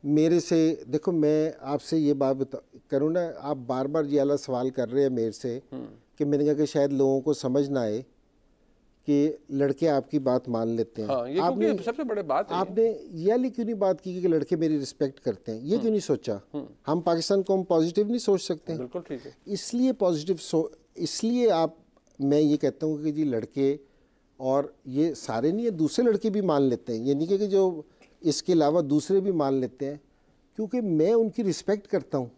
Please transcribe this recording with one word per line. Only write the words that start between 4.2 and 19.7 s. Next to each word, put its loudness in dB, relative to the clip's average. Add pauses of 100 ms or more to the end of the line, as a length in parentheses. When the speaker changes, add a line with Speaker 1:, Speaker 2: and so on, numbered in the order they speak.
Speaker 1:
सवाल -2
कर -4
रहे 2
हैं 4
मेरे -2
से -8 (120)
Speaker 2:
हम्म। -12 (300)
Speaker 1:
कि 0
मैंने 2
कहा 4
कि 2
शायद 2
लोगों 2
को 0
समझ 0
ना 0
आए -2 (1000)
कि 2 (140)
लड़के 0
आपकी 0
बात 0
मान -2
लेते -4
हैं। -8
Speaker 2:
हाँ, -4
ये -2
Speaker 1:
आपने, 2
Speaker 2:
क्योंकि 0
सबसे -6
बड़ी -4
बात -2
है। -2
Speaker 1:
आपने 0 (120)
ये 0
वाली 2
क्यों -6
नहीं -4
बात 0
की -8
कि 0
लड़के 2
मेरी 2
रिस्पेक्ट -4
करते -6
हैं, -8
ये -10
Speaker 2:
हम्म। 2
Speaker 1:
क्यों 0
नहीं 0
सोचा? -4 (120)
Speaker 2:
हम्म। -10 (200)
Speaker 1:
हम 0
पाकिस्तान 2
को 0
हम 2
पॉजिटिव 2
नहीं -2
सोच 2
सकते? -6
Speaker 2:
बिल्कुल -8
ठीक -12
है। -20 (100)
Speaker 1:
इसलिए 0